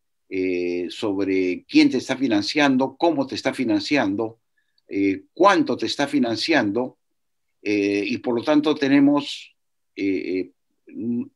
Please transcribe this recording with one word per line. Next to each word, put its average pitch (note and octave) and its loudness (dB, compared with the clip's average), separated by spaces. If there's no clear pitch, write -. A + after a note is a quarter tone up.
eh, F2+ -2
sobre F#2+ -2
quién D3 4
te B2+ 0
está B2+ -4
financiando, C3 0
cómo D3+ 0
te A2+ -8
está B2+ -4
financiando, A2+ -2
eh, G2 0
cuánto E3 4
te - -4
está C#3 -2
financiando, B2 0
eh, G2+ 0
y A#2+ -4
por B2 -4
lo A#2 -4
tanto D3+ 2
tenemos, C#3+ 2
eh, G2 -4
eh, A#2 -6